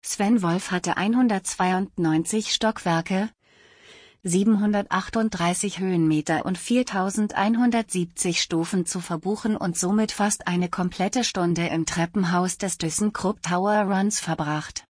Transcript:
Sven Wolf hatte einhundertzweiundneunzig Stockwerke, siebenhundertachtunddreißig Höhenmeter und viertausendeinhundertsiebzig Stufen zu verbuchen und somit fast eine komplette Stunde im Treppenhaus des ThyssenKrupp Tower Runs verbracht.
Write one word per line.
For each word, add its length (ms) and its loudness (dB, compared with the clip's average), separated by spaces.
Sven 400 2
Wolf 260 0
hatte 280 -2
einhundertzweiundneunzig 1600 0
Stockwerke, 760 0
siebenhundertachtunddreißig 1500 2
Höhenmeter 720 2
und 100 -2
viertausendeinhundertsiebzig 1800 0
Stufen 460 0
zu 140 -6
verbuchen 540 -2
und 220 -4
somit 340 2
fast 360 -2
eine 200 0
komplette 560 -2
Stunde 440 0
im 180 0
Treppenhaus 720 0
des 220 -4
ThyssenKrupp 640 -2
Tower 400 0
Runs 360 0
verbracht. 640 -4